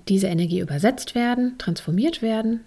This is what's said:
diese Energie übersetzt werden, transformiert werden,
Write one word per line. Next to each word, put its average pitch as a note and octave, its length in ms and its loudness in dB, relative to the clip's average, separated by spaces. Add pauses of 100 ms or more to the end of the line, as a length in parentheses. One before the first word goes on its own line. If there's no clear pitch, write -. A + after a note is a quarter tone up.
diese F#3+ 200 4
Energie E3+ 320 0
übersetzt E3+ 540 0
werden, B3 440 0
transformiert G3+ 640 0
werden, A3+ 440 0